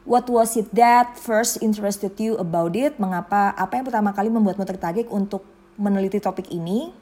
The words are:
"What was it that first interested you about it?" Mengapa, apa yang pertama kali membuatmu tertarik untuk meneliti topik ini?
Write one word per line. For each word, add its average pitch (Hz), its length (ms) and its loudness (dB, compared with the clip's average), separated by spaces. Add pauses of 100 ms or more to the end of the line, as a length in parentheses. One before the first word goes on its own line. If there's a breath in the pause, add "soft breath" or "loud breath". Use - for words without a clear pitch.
"What 247 320 2
was 226 240 2
it 214 160 -4
that 240 400 6
first - 480 -2
interested 208 560 -2
you 220 240 -2
about 170 320 0
it?" 277 240 0
Mengapa, 196 560 0
apa - 240 -4
yang 262 80 -4
pertama 208 320 0
kali 214 160 0
membuatmu 202 320 2
tertarik 190 480 -4
untuk 196 320 -4 (320)
meneliti 196 400 0
topik 190 320 -4
ini? 180 400 -4 (120)